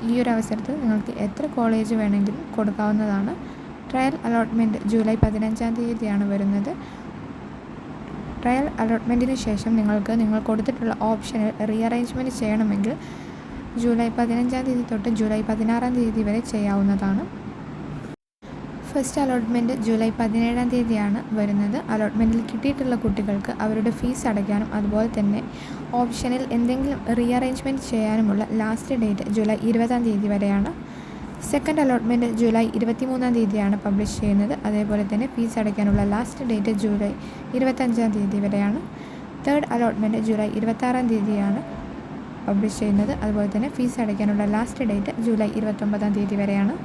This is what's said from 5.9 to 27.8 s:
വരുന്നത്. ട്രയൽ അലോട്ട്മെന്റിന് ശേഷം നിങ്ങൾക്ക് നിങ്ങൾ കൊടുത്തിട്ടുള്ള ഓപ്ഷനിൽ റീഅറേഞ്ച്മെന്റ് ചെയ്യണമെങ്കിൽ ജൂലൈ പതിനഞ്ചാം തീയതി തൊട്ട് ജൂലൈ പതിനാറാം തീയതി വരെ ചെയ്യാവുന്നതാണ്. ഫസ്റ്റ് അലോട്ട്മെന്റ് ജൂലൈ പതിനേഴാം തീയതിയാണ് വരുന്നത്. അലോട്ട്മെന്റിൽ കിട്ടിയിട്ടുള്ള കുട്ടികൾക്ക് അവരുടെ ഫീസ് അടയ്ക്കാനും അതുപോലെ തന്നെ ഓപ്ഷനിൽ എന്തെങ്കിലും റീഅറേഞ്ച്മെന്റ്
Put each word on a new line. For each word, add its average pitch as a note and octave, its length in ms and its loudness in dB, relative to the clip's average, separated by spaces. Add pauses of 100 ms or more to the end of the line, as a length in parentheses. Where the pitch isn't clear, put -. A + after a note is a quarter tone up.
വരുന്നത്. G3+ 380 0 (1700)
ട്രയൽ C4 260 2 (160)
അലോട്ട്മെന്റിന് A#3+ 600 2
ശേഷം G#3+ 340 0
നിങ്ങൾക്ക് G#3+ 440 2
നിങ്ങൾ G#3+ 260 2
കൊടുത്തിട്ടുള്ള A3+ 460 0 (160)
ഓപ്ഷനിൽ G#3+ 400 -2 (200)
റീഅറേഞ്ച്മെന്റ് A#3+ 720 -2
ചെയ്യണമെങ്കിൽ G#3+ 520 2 (920)
ജൂലൈ A#3 340 2
പതിനഞ്ചാം B3 480 0
തീയതി B3 240 0
തൊട്ട് A3 200 0 (100)
ജൂലൈ G#3+ 280 2
പതിനാറാം A#3 480 2
തീയതി A3+ 320 2
വരെ A3+ 140 0 (100)
ചെയ്യാവുന്നതാണ്. G3+ 720 2 (1700)
ഫസ്റ്റ് C#4+ 300 -2
അലോട്ട്മെന്റ് A#3+ 520 2 (120)
ജൂലൈ A3+ 220 2 (120)
പതിനേഴാം A#3 540 2
തീയതിയാണ് A3+ 480 2 (160)
വരുന്നത്. G3+ 380 2 (180)
അലോട്ട്മെന്റിൽ A3 560 2
കിട്ടിയിട്ടുള്ള C4 520 0
കുട്ടികൾക്ക് G3+ 500 0 (120)
അവരുടെ A3 340 0
ഫീസ് B3 320 -2
അടയ്ക്കാനും G#3 480 0
അതുപോലെ G#3+ 400 2
തന്നെ G#3 220 2 (600)
ഓപ്ഷനിൽ B3 440 0 (140)
എന്തെങ്കിലും B3+ 420 0 (180)
റീഅറേഞ്ച്മെന്റ് C4 720 0